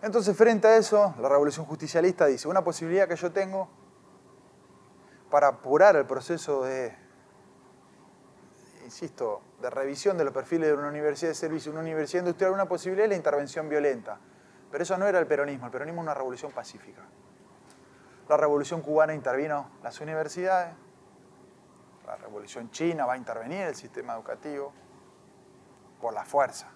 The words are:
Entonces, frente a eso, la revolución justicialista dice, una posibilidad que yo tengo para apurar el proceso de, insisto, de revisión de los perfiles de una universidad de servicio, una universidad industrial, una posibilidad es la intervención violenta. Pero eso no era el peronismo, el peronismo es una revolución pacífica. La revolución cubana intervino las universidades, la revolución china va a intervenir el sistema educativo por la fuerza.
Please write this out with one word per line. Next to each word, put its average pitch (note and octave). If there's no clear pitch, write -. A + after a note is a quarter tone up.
Entonces, G#3
frente A3+
a A3
eso, G#3
la A#2
revolución D3
justicialista D#3+
dice, C3+
una F#3
posibilidad E3+
que E3+
yo F3
tengo F#3+
para C#3+
apurar D3+
el C3+
proceso C3+
de, B2+
insisto, A#2+
de B2
revisión C#3
de D#3+
los C#3
perfiles D#3
de D3
una D3
universidad D3+
de D3+
servicio, D#3
una D#3+
universidad D#3+
industrial, F3+
una G3
posibilidad F#3
es A3
la G3
intervención D3
violenta. C3+
Pero D3
eso F3+
no G3
era F#3
el D#3+
peronismo, C#3+
el A2+
peronismo D#3
es -
una D#3
revolución C3
pacífica. G#2+
La D3+
revolución D3
cubana D#3
intervino C#3+
las -
universidades, E3
la G#2+
revolución G#2+
china D#3+
va B2
a -
intervenir B2
el D#3
sistema B2
educativo C#3
por A#2
la -
fuerza. -